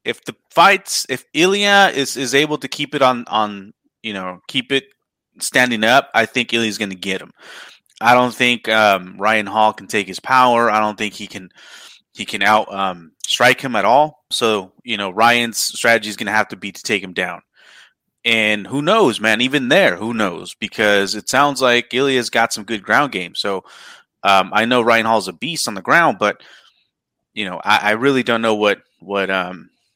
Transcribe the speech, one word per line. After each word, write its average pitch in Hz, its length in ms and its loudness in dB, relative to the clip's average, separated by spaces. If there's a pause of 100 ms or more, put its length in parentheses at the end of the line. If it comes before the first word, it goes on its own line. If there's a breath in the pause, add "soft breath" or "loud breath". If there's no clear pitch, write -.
if - 200 -8
the - 100 -12 (160)
fights, 190 580 2
if 131 160 -6 (100)
Ilya 202 600 4
is, 135 220 -4
is 131 180 -4
able 151 240 2
to 135 100 -10
keep 147 260 -8
it 139 80 2
on, 123 240 2
on, 104 480 -4 (280)
you 110 120 -10
know, 92 340 -10
keep 131 240 -4
it 139 120 -2 (560)
standing 123 440 -2
up, 127 300 2
I 110 120 2
think 117 280 -4
Ilya's 110 240 -2
gonna 98 160 -6
get 92 260 -8
him. 90 120 -20 (680 loud breath)
I 117 140 6
don't 123 200 4
think, 120 340 0
um, 98 500 2
Ryan 107 280 0
Hall 107 260 2
can 98 160 -16
take 104 180 -2
his 92 140 -12
power. 123 500 4
I 107 100 2
don't 107 160 -2
think 104 180 -6
he 104 120 -14
can, 92 240 -16 (640 loud breath)
he 104 100 -10
can 98 180 -6
out, 107 300 2
um, 92 400 -6 (140)
strike 123 340 2
him 127 160 -6
at 98 80 0
all. 143 460 2
So, 107 420 -2 (120)
you 120 120 -6
know, 101 140 -6
Ryan's 117 480 0
strategy 113 500 0
is 101 80 -10
gonna 104 140 -6
have 107 180 0
to 107 80 -12
be 98 160 -10
to - 100 -18
take 101 200 -4
him 92 100 -14
down. 87 300 -8 (840 soft breath)
And 107 420 0
who 139 160 -4
knows, 170 380 2
man? 110 200 0
Even 131 280 -2
there, 147 280 4
who 110 160 -6
knows? 90 460 -6
Because 101 560 0
it 104 140 -8
sounds 135 340 2
like 120 320 2
Ilya's 131 360 0
got 117 220 0
some 104 120 -10
good 107 180 -6
ground 123 300 2
game. 90 240 -8
So, 98 280 -4 (600 loud breath)
um, 95 280 4
I 107 120 2
know 123 180 2
Ryan 113 240 2
Hall's 107 220 0
a 90 40 -10
beast 170 360 -8
on 107 60 -8
the 92 80 -12
ground, 147 360 2
but, 104 240 -2 (920 soft breath)
you 107 100 -8
know, 90 200 -10
I, 104 140 2
I 104 140 0
really 127 320 0
don't 117 180 0
know 110 140 0
what, 104 240 0 (180)
what, 98 320 -6
um, 92 400 -6 (260)